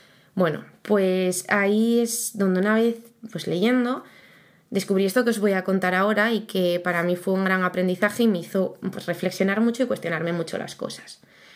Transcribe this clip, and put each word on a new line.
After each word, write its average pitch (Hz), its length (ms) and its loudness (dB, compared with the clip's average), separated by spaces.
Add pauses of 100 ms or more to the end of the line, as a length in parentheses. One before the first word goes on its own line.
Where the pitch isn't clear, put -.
(360)
Bueno, 165 280 0 (180)
pues 185 680 0
ahí 214 500 2
es 233 380 -4
donde 185 240 2
una 208 140 2
vez, 226 220 2 (320)
pues 165 160 -10
leyendo, 240 580 0 (720)
descubrí 196 320 0
esto 196 180 2
que 226 60 2
os 220 100 -2
voy 202 140 2
a 185 100 0
contar 185 300 0
ahora 208 400 2
y 214 80 0
que 175 420 0
para 175 200 0
mí 175 120 0
fue 185 200 -2
un 190 100 0
gran 185 180 2
aprendizaje 185 600 0
y 233 40 4
me 190 120 2
hizo, 185 400 -2 (120)
pues, - 140 -12
reflexionar 190 560 -2
mucho 233 220 0
y - 20 4
cuestionarme 165 480 -4
mucho - 240 -4
las - 180 -8
cosas. - 440 -12 (360)